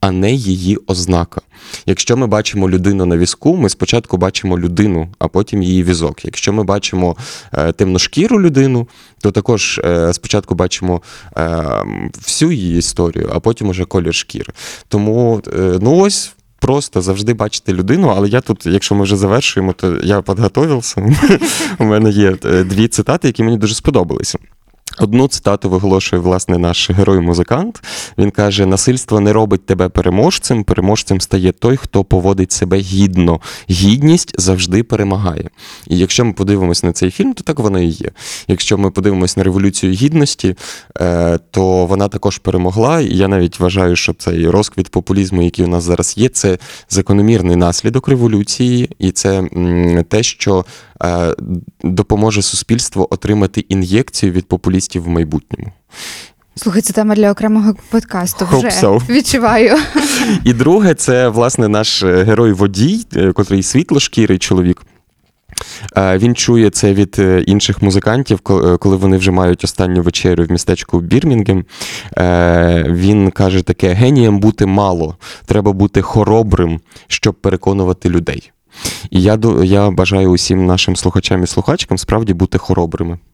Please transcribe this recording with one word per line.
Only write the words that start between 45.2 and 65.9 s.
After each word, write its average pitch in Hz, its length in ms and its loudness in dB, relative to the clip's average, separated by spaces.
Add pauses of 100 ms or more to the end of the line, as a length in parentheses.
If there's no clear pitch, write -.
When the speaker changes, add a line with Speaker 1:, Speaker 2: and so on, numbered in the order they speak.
Speaker 1:
який 87 220 0
у 87 40 0
нас 87 160 -2
зараз 87 340 -2
є, 120 100 2
це 92 300 -2 (320)
закономірний 98 680 2
наслідок 90 520 0
революції, 123 880 0
і 95 140 0
це, 98 260 0
м, 87 720 0
те, 107 140 0
що, 95 420 -2 (400)
е, 87 300 -2 (480)
допоможе 104 600 0
суспільству - 680 -4
отримати 98 500 -2
ін'єкцію 95 720 -2
від 90 160 -2
популістів 92 540 -2
в 85 60 -8
майбутньому. 85 640 -4 (840)
Speaker 2:
Слухай, 202 260 -2
це - 100 -4
тема 214 220 0
для 208 160 4
окремого 214 440 0 (160)
подкасту. 190 540 -4
Speaker 1:
Hope 170 140 2
Speaker 2:
Вже 233 100 0 (180)
Speaker 1:
so. 104 240 2
Speaker 2:
відчуваю. 233 680 2 (680)
Speaker 1:
І 123 80 4
друге, 160 420 4
це, 127 340 0
власне, 120 400 0
наш, 107 340 0
е, 92 200 4
герой-водій, 107 840 2 (100)
е, 92 160 2
котрий 98 300 0
світлошкірий 113 760 0
чоловік. 90 440 0 (1120)